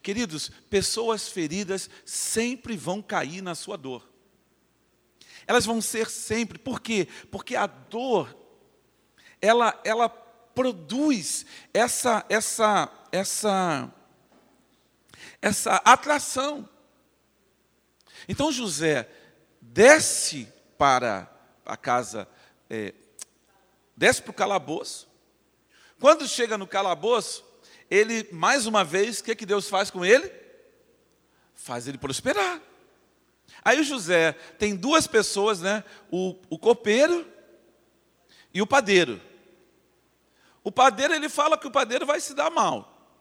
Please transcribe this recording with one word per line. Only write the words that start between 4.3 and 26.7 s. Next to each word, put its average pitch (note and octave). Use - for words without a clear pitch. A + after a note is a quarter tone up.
Elas A#3
vão A3+
ser A3
sempre. -
Por B3+
quê? G#3+
Porque G#3+
a G#3
dor, G3
ela, A3+
ela A3+
produz A#3
essa, A#3
essa, G#3
essa, F3+
essa -
atração. C#4
Então D4
José D#3
desce D#3
para B2
a -
casa, A2+
é, G#2+
desce -
pro G#3
calabouço. F#3
Quando D4+
chega A3
no G3
calabouço, G3